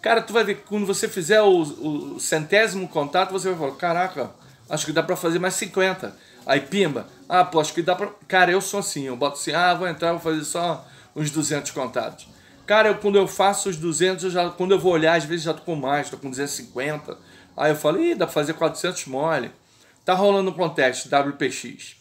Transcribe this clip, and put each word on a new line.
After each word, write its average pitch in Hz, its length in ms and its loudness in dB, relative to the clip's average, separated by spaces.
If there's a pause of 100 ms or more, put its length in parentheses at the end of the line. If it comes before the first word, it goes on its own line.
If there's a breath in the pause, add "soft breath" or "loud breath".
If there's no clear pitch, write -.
Cara, 226 180 4
tu 214 140 -8
vai 226 100 4
ver 202 120 0
que - 80 -18
quando 208 200 -4
você 196 240 -2
fizer 202 360 4
o, 190 160 8
o 147 600 -6
centésimo 185 680 0
contato, 180 440 -2
você 185 180 -4
vai 175 100 -2
falar, 139 180 -4
caraca, 170 540 -2 (360 soft breath)
acho 151 200 -4
que 156 40 -6
dá 156 120 2
pra 175 120 0
fazer 170 220 -2
mais 185 160 0
cinquenta. 190 640 -2 (260 loud breath)
Aí, 143 160 2
pimba, 143 460 -2 (240 loud breath)
ah, 180 160 6
pô, 165 140 0
acho 151 120 0
que 170 120 -2
dá 180 100 2
pra... 196 160 -4 (180)
Cara, 180 240 4
eu 190 100 4
sou 202 180 -4
assim, 147 240 -6
eu 131 120 -6
boto 139 220 -2
assim, - 140 -6
ah, 175 240 2
vou 180 120 -4
entrar, 170 260 -2
vou 170 60 -4
fazer 156 240 -2
só 170 400 -4 (320 loud breath)
uns 151 140 -4
duzentos 147 400 -2
contatos. 123 580 -6 (380 loud breath)
Cara, 214 220 6
eu, 202 80 4
quando 202 200 0
eu 190 120 6
faço 196 420 0
os 165 80 -4
duzentos, 170 460 0
eu 185 80 -2
já, 175 180 0
quando 185 220 -2
eu 185 80 6
vou 180 120 2
olhar, 160 220 4
às 165 100 2
vezes 160 200 -6
já 160 100 -2
tô - 80 -8
com 170 140 -6
mais, 139 340 -2
tô 131 80 -14
com 135 140 -12
duzentos 139 240 -6
e 127 80 -12
cinquenta. 143 560 -8 (360 loud breath)
Aí 151 160 2
eu 147 40 2
falo, 165 280 2
ih, 339 120 2
dá 175 100 0
pra - 80 -12
fazer 151 220 0
quatrocentos 165 500 -2
mole. 139 460 -2 (520 soft breath)
Tá 185 120 2
rolando 196 340 4
um 170 60 -6
contest, 151 540 0
W 143 260 2
P 131 160 -2
X. - 500 -14